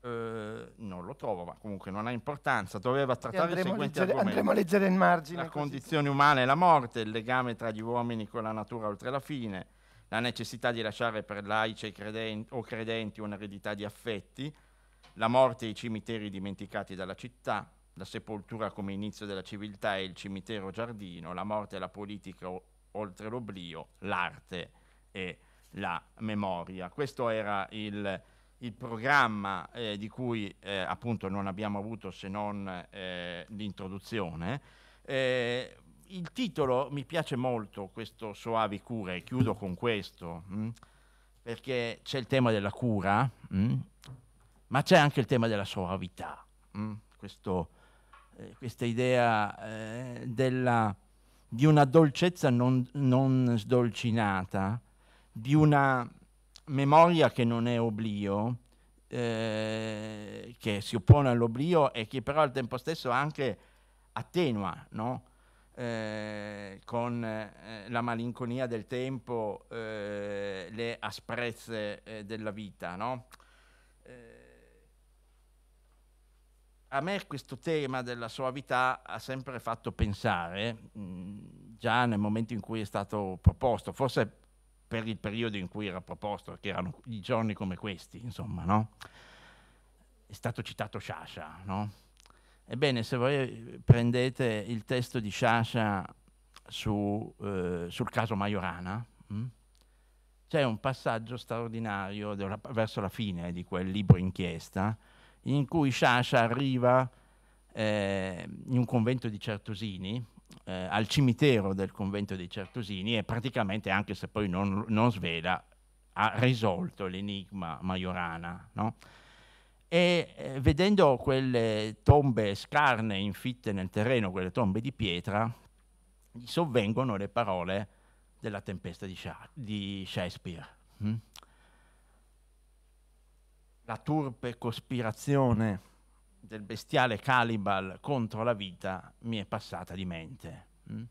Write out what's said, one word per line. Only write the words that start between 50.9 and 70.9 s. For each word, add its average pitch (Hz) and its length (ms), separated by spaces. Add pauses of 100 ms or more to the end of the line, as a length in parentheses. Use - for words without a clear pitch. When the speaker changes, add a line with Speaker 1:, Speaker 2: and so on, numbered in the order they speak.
Speaker 1:
di 120 180
una 151 180
dolcezza 156 640
non, 123 420
non 131 640
sdolcinata, 107 1200 (500)
di 120 240
una 139 540 (580)
memoria 151 640
che 120 140
non 117 220
è 120 140
oblio, 107 760 (520)
eh, 110 1500
che 104 220
si - 160
oppone 143 320
all'oblio 123 640
e 110 140
che 127 160
però 143 200
al 139 100
tempo 127 240
stesso 151 340
anche 135 480 (540)
attenua, 113 800
no? 120 340 (520)
Eh, 107 1080
con, 120 400
eh, 107 640
la 120 120
malinconia 120 640
del 113 200
tempo, 123 840
eh, 101 1000
le 117 300